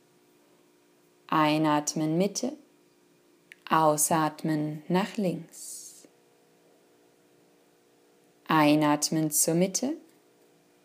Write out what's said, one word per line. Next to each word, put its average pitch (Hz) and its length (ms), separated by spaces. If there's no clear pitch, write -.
Einatmen 156 880
Mitte, 202 360
ausatmen 156 1200
nach 185 300
links. - 920
Einatmen 151 840
zur 160 240
Mitte, 190 380